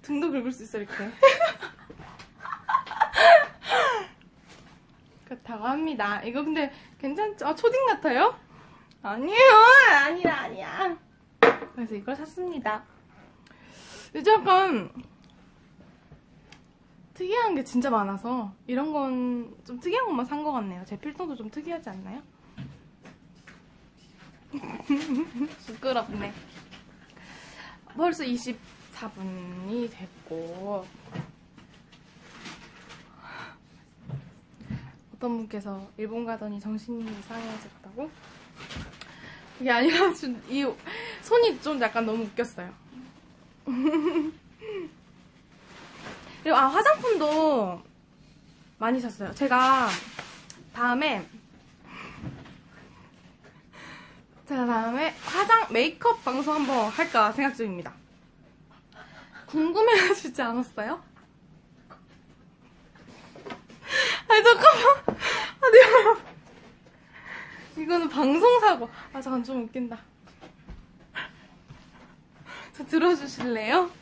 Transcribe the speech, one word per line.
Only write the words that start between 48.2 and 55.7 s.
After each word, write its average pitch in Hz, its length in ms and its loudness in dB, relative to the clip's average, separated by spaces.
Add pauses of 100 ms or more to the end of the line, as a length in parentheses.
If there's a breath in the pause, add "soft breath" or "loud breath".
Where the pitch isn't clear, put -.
많이 240 240 -2
샀어요. 202 320 -10
제가 262 540 2 (840)
다음에, 247 560 -2 (3250 loud breath)
제가 254 180 -2
다음에 240 440 -2 (160)
화장, 427 480 2